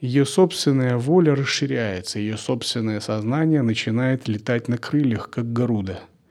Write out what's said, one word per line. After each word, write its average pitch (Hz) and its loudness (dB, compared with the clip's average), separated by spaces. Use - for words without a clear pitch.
ее 131 2
собственная 135 2
воля 147 4
расширяется, 120 -2
ее 107 -2
собственное 110 -4
сознание 135 0
начинает 123 0
летать 113 -2
на 120 0
крыльях, 131 0
как 117 -4
Гаруда. 110 0